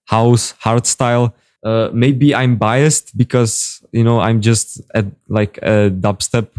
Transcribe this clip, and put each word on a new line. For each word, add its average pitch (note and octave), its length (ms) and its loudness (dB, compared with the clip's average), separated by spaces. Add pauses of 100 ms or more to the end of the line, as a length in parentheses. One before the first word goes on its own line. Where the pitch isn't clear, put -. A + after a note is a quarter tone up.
house, A#2 480 2 (100)
hardstyle, A#2+ 680 0 (300)
uh, - 320 -2
maybe C3+ 400 2
I'm B2+ 220 0
biased A#2+ 600 0
because, A#2+ 640 -2 (120)
you A#2 100 0
know, A#2 180 2
I'm A2 200 0
just A2 420 -2 (120)
a, G#2+ 120 -2 (220)
like, G#2 300 -2
a G#2 300 2
dubstep G2 600 -4 (100)